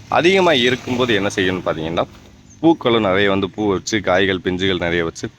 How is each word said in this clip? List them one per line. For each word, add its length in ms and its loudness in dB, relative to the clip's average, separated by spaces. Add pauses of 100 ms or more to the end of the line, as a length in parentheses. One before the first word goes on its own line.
அதிகமா 460 2
இருக்கும்போது 600 0
என்ன 220 0
செய்யும்னு 300 0
பார்த்தீங்கன்னா, 380 -4 (560)
பூக்களும் 420 2
நிறைய 280 2
வந்து 200 0
பூ 220 -2
வச்சு, 300 -2
காய்கள், 420 0
பிஞ்சுகள் 360 -2
நிறைய 240 -2
வச்சு, 360 -8